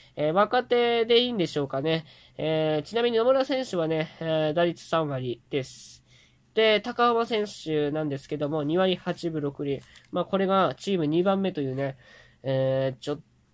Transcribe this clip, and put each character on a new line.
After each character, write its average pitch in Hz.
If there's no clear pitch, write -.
え 151
ー、 -
若 214
手 233
で 233
い 247
い 247
ん 233
で 170
し 156
ょ 143
う 135
か 135
ね。 160
え 156
ー、 151
ち -
な 233
み 240
に 233
野 226
村 262
選 262
手 190
は 160
ね、 160
え 160
ー、 -
打 175
率 175
三 160
割 127
で 139
す。 -
で、 220
高 240
濱 233
選 214
手 151
な 156
ん 151
で 139
す -
け 156
ど 147
も、 156
二 151
割 185
八 175
分 156
六 143
厘。 139
ま 175
あ、 -
こ 196
れ 190
が 185
チ 202
ー -
ム 156
二 160
番 196
目 185
と -
い 135
う 131
ね、 135
え 131
ー、 -
ち 147
ょ -
っ 160